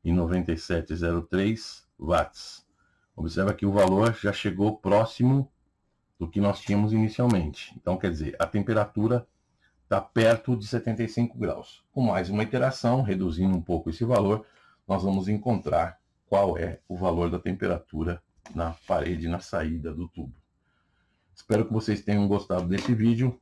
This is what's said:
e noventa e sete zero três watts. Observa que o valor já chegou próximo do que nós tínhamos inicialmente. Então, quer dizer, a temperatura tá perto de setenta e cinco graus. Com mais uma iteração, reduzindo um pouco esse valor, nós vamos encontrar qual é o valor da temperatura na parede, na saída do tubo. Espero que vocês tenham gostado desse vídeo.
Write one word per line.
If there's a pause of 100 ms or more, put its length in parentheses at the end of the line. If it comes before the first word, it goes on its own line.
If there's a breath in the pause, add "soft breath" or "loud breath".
e
noventa
e
sete
zero
três (140)
watts. (520)
Observa
que
o
valor
já
chegou
próximo (640)
do
que
nós
tínhamos
inicialmente.
Então,
quer
dizer,
a
temperatura (640)
tá
perto
de
setenta
e
cinco
graus.
Com
mais
uma
iteração,
reduzindo
um
pouco
esse
valor, (400 loud breath)
nós
vamos
encontrar (260)
qual
é
o
valor
da
temperatura (320)
na (160)
parede,
na
saída
do
tubo. (1000)
Espero
que
vocês
tenham
gostado
desse
vídeo.